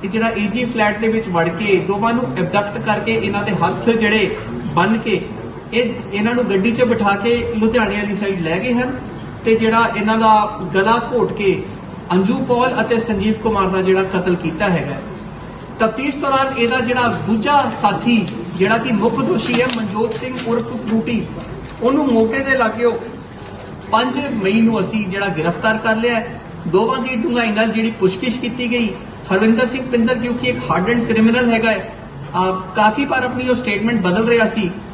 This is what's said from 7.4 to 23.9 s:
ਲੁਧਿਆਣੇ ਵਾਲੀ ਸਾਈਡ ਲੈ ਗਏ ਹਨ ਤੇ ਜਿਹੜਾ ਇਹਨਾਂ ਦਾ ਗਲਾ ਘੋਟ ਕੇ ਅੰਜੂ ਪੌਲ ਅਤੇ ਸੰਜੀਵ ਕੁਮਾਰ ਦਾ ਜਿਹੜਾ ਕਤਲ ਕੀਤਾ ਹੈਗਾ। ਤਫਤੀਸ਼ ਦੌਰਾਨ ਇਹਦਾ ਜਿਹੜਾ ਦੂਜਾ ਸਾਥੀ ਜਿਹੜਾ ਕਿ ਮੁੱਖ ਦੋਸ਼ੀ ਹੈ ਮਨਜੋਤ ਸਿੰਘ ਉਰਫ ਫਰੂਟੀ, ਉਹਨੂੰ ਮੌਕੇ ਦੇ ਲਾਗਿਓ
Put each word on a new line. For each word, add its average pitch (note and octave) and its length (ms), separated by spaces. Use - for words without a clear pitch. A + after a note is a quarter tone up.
ਲੁਧਿਆਣੇ A3 380
ਵਾਲੀ G#3 200
ਸਾਈਡ F#3+ 260
ਲੈ E3 180
ਗਏ A#3+ 140
ਹਨ B3+ 260
ਤੇ A3+ 100
ਜਿਹੜਾ A3 420
ਇਹਨਾਂ G#3+ 200
ਦਾ A3 420
ਗਲਾ A3 380
ਘੋਟ A3 200
ਕੇ F#3+ 300
ਅੰਜੂ G3 320
ਪੌਲ B3 360
ਅਤੇ A#3 160
ਸੰਜੀਵ G#3+ 360
ਕੁਮਾਰ G3+ 340
ਦਾ F#3+ 140
ਜਿਹੜਾ F#3 220
ਕਤਲ F#3 320
ਕੀਤਾ E3+ 340
ਹੈਗਾ। D#3 260
ਤਫਤੀਸ਼ C4 380
ਦੌਰਾਨ C4+ 400
ਇਹਦਾ A#3 220
ਜਿਹੜਾ A#3+ 280
ਦੂਜਾ A3+ 640
ਸਾਥੀ G#3+ 460
ਜਿਹੜਾ G3+ 220
ਕਿ A#3+ 140
ਮੁੱਖ A3+ 300
ਦੋਸ਼ੀ A#3 400
ਹੈ B3+ 60
ਮਨਜੋਤ G#3+ 400
ਸਿੰਘ B3+ 200
ਉਰਫ A3+ 180
ਫਰੂਟੀ, A3+ 600
ਉਹਨੂੰ C4+ 320
ਮੌਕੇ A3+ 260
ਦੇ C4+ 180
ਲਾਗਿਓ A#3 420